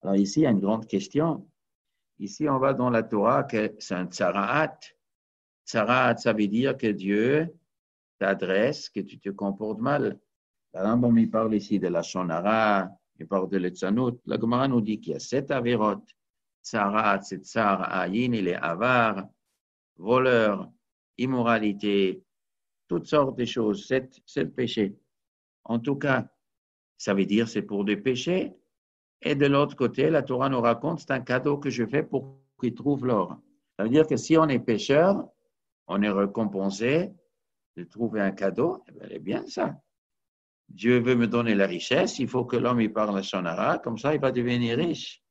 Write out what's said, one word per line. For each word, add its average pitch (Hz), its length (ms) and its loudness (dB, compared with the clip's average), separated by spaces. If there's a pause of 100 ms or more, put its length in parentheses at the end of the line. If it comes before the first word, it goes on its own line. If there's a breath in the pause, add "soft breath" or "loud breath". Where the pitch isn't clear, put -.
Alors 98 140 0
ici, 101 240 2
il - 20 4
y 151 40 4
a 127 40 2
une 98 100 2
grande 110 260 -2
question. 147 600 -2 (720)
Ici, 143 300 -4
on 139 100 2
va 135 160 2
dans 123 160 0
la 117 120 2
Torah 113 420 2
que 107 340 -2
c'est - 160 -8
un 90 100 -4
tsaraat. 101 760 -2 (880)
Tsaraat, 117 520 2
ça 117 160 0
veut 104 140 2
dire 120 280 0
que 113 120 -2
Dieu 107 600 0 (720)
t'adresse, 98 720 0
que 101 100 -6
tu 98 180 -12
te 101 120 -8
comportes 101 480 -6
mal. 127 400 -2 (560)
La 92 80 -6
Rambam, 117 340 4
il 113 140 4
parle 110 240 0
ici 101 240 0
de 90 100 0
la 85 140 0
Shonara, 95 880 0 (280)
il 80 80 -14
parle 92 220 0
de 95 80 -2
l'Etzanout. 101 720 -2
La - 120 -4
Gemara 123 300 0
nous 120 140 2
dit 107 180 -4
qu'il 78 140 -6
y - 20 -8
a - 20 -10
sept 135 320 -4
avérotes. 117 640 0 (480)
Tsaraat, 104 600 0
c'est 95 200 -12
tsar 98 480 0
ayin, 98 420 -2
il 98 160 0
est 87 80 0
avare, 107 680 0 (680)
voleur, 110 720 2 (460)
immoralité, 107 1080 0 (640)
toutes 87 200 -4
sortes 135 320 2
de 120 80 0
choses, 107 400 -2
sept, 131 400 -4
sept - 280 -6
péchés. 117 400 -2 (680)
En 117 140 -4
tout 139 180 -2
cas, 139 320 0 (680)
ça 101 160 0
veut 98 100 4
dire 110 240 2
c'est 107 140 -4
pour 101 240 -4
des 104 100 0
péchés. 131 560 -2 (720)
Et 151 120 0
de 139 100 2
l'autre 143 320 2
côté, 131 320 2
la 156 140 2
Torah 131 260 -2
nous 127 140 0
raconte, 131 380 0
c'est - 100 -12
un 131 100 -2
cadeau 131 380 0
que 143 100 -4
je 120 160 -2
fais 131 180 0
pour 135 380 -6 (180)
qu'il 120 140 -2
trouve 127 320 -2
l'or. 101 340 0 (380)
Ça 101 80 -2
veut 113 60 0
dire 156 160 6
que 139 100 -2
si 160 220 4
on 160 100 6
est 131 100 2
pécheur, 143 680 2 (600)
on 95 120 0
est 104 100 2
récompensé 101 1040 0 (640)
de 87 80 -12
trouver 107 380 -4
un 98 80 2
cadeau. 98 580 -2
Eh - 40 -20
bien, - 100 -20
elle - 100 -14
est - 60 -10
bien - 280 -6
ça. - 320 -4 (920)
Dieu 117 300 2
veut 123 160 2
me 117 100 2
donner 117 280 0
la 98 120 4
richesse, 123 520 -2
il 131 100 -2
faut 123 180 -2
que 123 100 -2
l'homme 117 240 2
y 107 80 2
parle 104 300 -2
à 95 40 -2
Shonara, 95 560 -2
comme 113 200 -8
ça 143 160 0
il 139 60 -2
va 131 120 0
devenir 120 460 0
riche. - 520 -6